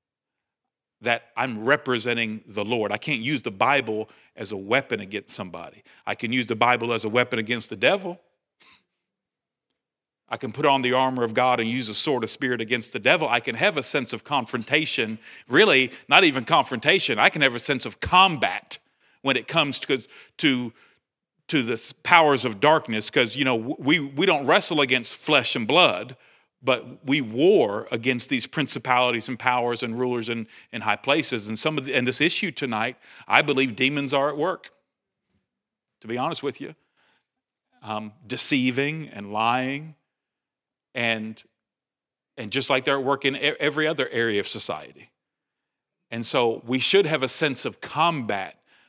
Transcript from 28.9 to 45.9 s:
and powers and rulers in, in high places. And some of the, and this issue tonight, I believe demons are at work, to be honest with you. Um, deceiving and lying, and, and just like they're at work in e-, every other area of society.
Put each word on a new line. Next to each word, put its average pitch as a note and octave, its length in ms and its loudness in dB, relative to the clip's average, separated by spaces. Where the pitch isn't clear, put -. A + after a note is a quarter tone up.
and B2 80 -8
powers A#2+ 440 0
and A#2 160 -6
rulers B2 300 -2
in, A#2 180 -6
in A#2 100 -10
high G#2 140 0
places. C3 520 -2
And A2 100 -6
some D#3 200 -2
of C3+ 80 -6
the, C3 80 -4
and B2 120 2
this B2 140 0
issue E3+ 300 0
tonight, B2 480 -4
I A2 140 6
believe C3+ 360 2
demons C#3 360 0
are C#3 160 2
at D3 80 -6
work, E3 360 -4
to - 40 -20
be A#2 120 -6
honest D#3 240 -4
with C3+ 180 -6
you. D3+ 140 -14
Um, G#2+ 300 -8
deceiving C3 840 -2
and G2+ 240 -14
lying, B2+ 640 -2
and, A2 480 -4
and A2 140 -10
just C3 180 -2
like C3 160 2
they're C#3 140 2
at C3+ 60 -4
work C3+ 200 0
in C3+ 120 0
e-, C#3+ 220 0
every D3+ 280 0
other D3+ 240 0
area A#2 280 0
of G2 80 -2
society. D2+ 640 -8